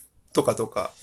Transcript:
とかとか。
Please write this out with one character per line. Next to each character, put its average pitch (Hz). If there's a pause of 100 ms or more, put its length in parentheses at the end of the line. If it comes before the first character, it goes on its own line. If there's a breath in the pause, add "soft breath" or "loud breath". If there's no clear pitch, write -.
(320)
と 127
か 107
と 110
か。 - (100)